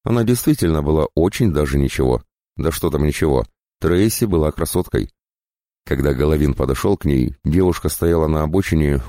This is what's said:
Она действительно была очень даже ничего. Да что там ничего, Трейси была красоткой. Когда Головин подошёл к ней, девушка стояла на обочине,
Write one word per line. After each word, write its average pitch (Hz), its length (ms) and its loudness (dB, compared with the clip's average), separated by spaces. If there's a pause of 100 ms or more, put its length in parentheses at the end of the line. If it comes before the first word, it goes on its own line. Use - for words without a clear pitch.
Она 117 200 0
действительно 110 580 0
была 76 340 2
очень 95 360 0
даже 71 260 0
ничего. 65 460 0 (340)
Да 80 140 -2
что - 180 -2
там 73 160 0
ничего, 71 400 0 (360)
Трейси 95 440 0
была 80 260 0
красоткой. - 600 -4 (760)
Когда 69 280 0
Головин 73 420 2
подошёл 67 420 -2
к - 80 -6
ней, 64 380 0
девушка 85 460 2
стояла 85 380 0
на 78 140 0
обочине, 76 680 0